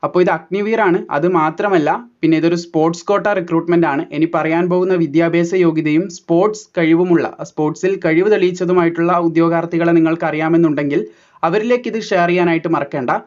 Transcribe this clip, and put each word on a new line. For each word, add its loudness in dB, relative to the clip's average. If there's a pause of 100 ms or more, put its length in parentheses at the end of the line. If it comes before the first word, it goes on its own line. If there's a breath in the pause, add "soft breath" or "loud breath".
അപ്പോൾ -2
ഇത് 2
അഗ്നിവീർ -2
ആണ്. 2
അത് -2
മാത്രമല്ല, 0 (160)
പിന്നെ 2
ഇതൊരു 0
സ്പോർട്സ് -2
ക്വാട്ട 0
റിക്രൂട്ട്മെന്റ് 0
ആണ്. -2
ഇനി 0
പറയാൻ 0
പോകുന്ന 0
വിദ്യാഭ്യാസ 0
യോഗ്യതയും 0
സ്പോർട്സ് -2 (100)
കഴിവുമുള്ള, 2
സ്പോർട്സിൽ -4
കഴിവ് 2
തെളിയിച്ചതുമായിട്ടുള്ള 0
ഉദ്യോഗാർത്ഥികളെ 0
നിങ്ങൾക്ക് 2
അറിയാമെന്നുണ്ടെങ്കിൽ 0 (360 loud breath)
അവരിലേക്ക് 0
ഇത് -6
ഷെയർ 0
ചെയ്യാനായിട്ട് 0
മറക്കേണ്ട. -4 (180)